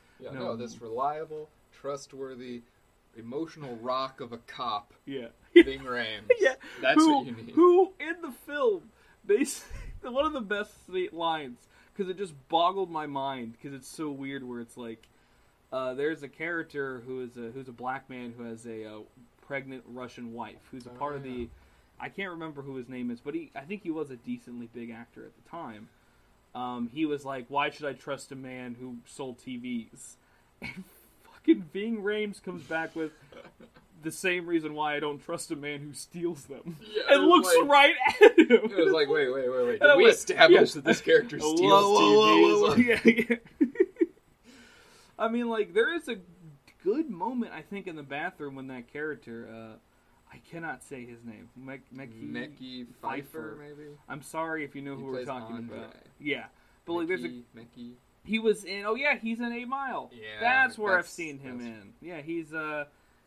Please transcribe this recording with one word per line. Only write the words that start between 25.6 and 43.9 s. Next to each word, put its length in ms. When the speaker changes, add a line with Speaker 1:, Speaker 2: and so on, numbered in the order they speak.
Speaker 2:
Um, 380
he 140
was 180
like, 240
"Why 220
should 160
I 60
trust 400
a 40
man 380
who 220
sold 320
T 180
Vs?" 600
<laughs> 20
And 220
fucking 280
Ving 300
Rhames 400
comes 200
back 320
with 180
Speaker 1:
<laughs> 460
Speaker 2:
the 100
same 340
reason 280
why 220
I 40
don't 180
trust 320
a 60
man 240
who 120
steals 520
them. 360
Speaker 1:
Yeah, 300
Speaker 2:
And 140
Speaker 1:
it 20
was 180
Speaker 2:
looks 120
Speaker 1:
like, 120
Speaker 2:
right 260
at 300
him. 320
Speaker 1:
it 140
was 80
like, 160
"Wait, 240
wait, 180
wait, 160
wait. 140
Speaker 2:
And 100
I 40
Speaker 1:
Did 40
we 60
Speaker 2:
went, 120
Speaker 1:
establish 540
Speaker 2:
yeah. 40
Speaker 1:
that 100
this 160
character 380
Speaker 2:
Whoa, 180
Speaker 1:
steals 160
Speaker 2:
whoa, 200
whoa, 480
whoa, 280
whoa. 80
Speaker 1:
T 80
Vs?" 200
Speaker 2:
Yeah, 320
yeah. 60
<laughs> 400